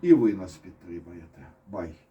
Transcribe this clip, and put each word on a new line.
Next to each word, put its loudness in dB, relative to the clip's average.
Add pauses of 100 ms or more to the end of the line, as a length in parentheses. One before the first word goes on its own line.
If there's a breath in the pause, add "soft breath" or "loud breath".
і 8
ви 4
нас -10
підтримаєте. -20 (220)
Бай. -10 (200)